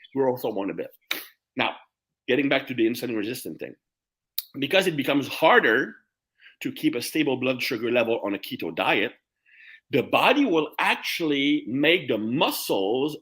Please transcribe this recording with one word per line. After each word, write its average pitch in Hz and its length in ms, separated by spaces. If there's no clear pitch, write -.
growth 131 280
hormone 101 280
a - 40
bit. - 160
Now, 117 200
getting 139 220
back 135 180
to 131 80
the 117 100
insulin 117 320
resistant 101 440
thing, 65 140
because 190 300
it 160 80
becomes 139 320
harder 160 640
to 127 100
keep 151 240
a 120 60
stable 143 340
blood 127 260
sugar 117 300
level 117 320
on 101 100
a 95 40
keto 85 360
diet, 113 380
the - 120
body 240 420
will 165 260
actually 151 880
make 147 400
the 117 100
muscles 131 1040